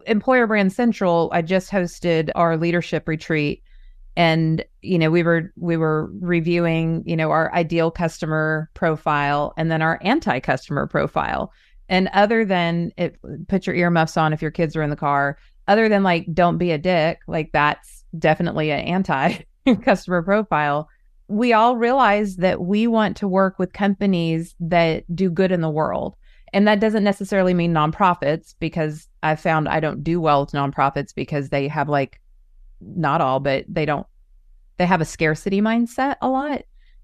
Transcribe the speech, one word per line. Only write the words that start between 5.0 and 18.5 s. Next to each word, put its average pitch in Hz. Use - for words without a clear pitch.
we 170
were, 165
we 170
were 156
reviewing, 165
you 170
know, 160
our 160
ideal 165
customer 156
profile 147
and 165
then 160
our 160
anti-customer 143
profile. 143
And 190
other 214
than 170
it, 170
put 190
your 180
earmuffs 175
on 156
if 151
your 156
kids 156
are 160
in 147
the 147
car, 143
other 220
than, 202
like, 180
"Don't 170
be 175
a 156
dick," 165
like, 165
that's -
definitely 156